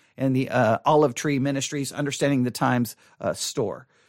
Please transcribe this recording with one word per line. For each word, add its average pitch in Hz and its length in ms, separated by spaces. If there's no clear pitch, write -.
in 131 160
the, 131 160
uh, 113 360
Olive 151 300
Tree 143 240
Ministries 139 520
Understanding 139 520
the 123 80
Times, 123 440
uh, 95 140
store. - 540